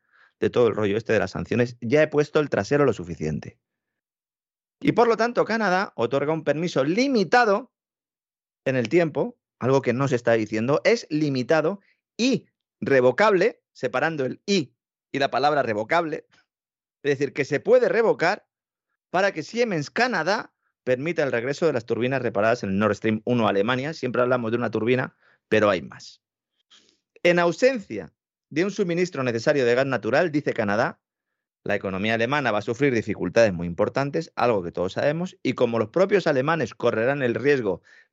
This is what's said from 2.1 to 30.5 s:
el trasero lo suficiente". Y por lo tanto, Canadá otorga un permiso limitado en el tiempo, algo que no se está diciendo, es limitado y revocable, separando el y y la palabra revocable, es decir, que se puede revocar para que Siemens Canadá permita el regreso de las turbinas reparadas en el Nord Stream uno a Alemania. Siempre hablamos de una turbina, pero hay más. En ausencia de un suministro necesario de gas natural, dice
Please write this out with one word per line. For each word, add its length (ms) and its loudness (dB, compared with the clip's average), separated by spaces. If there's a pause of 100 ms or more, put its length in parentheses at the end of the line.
el 80 -4
trasero 360 0
lo 60 4
suficiente". 680 -8 (1200)
Y 100 2
por 160 4
lo 100 2
tanto, 280 0
Canadá 500 -2
otorga 380 -2
un 100 -6
permiso 400 -2
limitado 920 2 (920)
en 100 0
el 140 -2
tiempo, 500 0 (200)
algo 220 2
que 120 0
no 140 0
se 80 0
está 180 2
diciendo, 500 0
es 260 0
limitado 680 0 (380)
y 300 0 (320)
revocable, 840 2 (100)
separando 520 -4
el 200 -8
y 280 0 (380)
y 80 -4
la 120 -2
palabra 320 2
revocable, 640 -2 (760)
es 160 0
decir, 160 -4
que 120 -2
se 160 -2
puede 260 4
revocar 600 0 (640)
para 220 2
que 100 -6
Siemens 480 -2
Canadá 640 -2 (300)
permita 400 -2
el 80 -2
regreso 340 -2
de 80 2
las 120 -4
turbinas 360 -2
reparadas 420 0
en 80 -4
el 80 0
Nord 160 2
Stream 300 -2
uno 220 2
a 40 2
Alemania. 420 -2
Siempre 280 -2
hablamos 300 0
de 60 2
una 140 -4
turbina, 440 -2 (340)
pero 200 4
hay 120 2
más. 400 -18 (1040)
En 160 4
ausencia 760 0 (360)
de 160 -2
un 60 -4
suministro 520 -2
necesario 420 0
de 100 4
gas 100 2
natural, 460 0
dice 220 -2